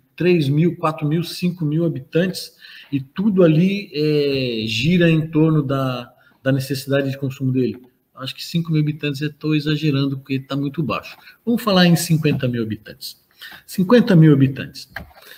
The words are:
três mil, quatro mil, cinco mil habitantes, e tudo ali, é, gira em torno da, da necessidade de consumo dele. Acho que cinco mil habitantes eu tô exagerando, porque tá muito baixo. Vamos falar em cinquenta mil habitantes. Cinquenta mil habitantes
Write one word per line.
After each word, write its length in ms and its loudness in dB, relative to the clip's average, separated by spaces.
três 320 2
mil, 300 2
quatro 300 -4
mil, 160 0
cinco 420 -6
mil 200 0
habitantes, 680 -4
e 80 -2
tudo 440 0
ali, 500 2
é, 720 -2
gira 420 2
em 180 2
torno 360 2
da, 500 -4
da 100 0
necessidade 580 -2
de 80 -6
consumo 340 -4
dele. 300 -2
Acho 200 -12
que 100 -14
cinco 260 -4
mil 80 2
habitantes 420 -4
eu 120 -6
tô 220 -4
exagerando, 640 -2
porque 200 -6
tá 160 -10
muito 280 -4
baixo. 340 -8
Vamos 200 -2
falar 240 4
em 80 6
cinquenta 520 0
mil 140 -2
habitantes. 600 -10
Cinquenta 500 2
mil 160 8
habitantes 560 0